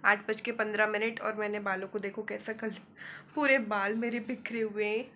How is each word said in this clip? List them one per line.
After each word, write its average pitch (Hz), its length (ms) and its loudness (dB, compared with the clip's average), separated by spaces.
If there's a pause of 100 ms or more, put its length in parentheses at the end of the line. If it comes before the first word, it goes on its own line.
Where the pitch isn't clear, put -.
आठ 208 260 6
बज 220 100 0
के 233 120 -2
पन्द्रह 214 340 2
मिनट। 214 340 0
और 214 140 -2
मैंने 208 260 -2
बालों 196 280 -2
को 208 100 -6
देखो 196 240 -6
कैसा 208 300 -8
कर 220 180 -4
लिया, - 240 -16 (400)
पूरे 277 240 6
बाल 208 360 2
मेरे 233 260 0
बिखरे 233 400 -6
हुए 208 240 0
हैं। 214 200 0 (120)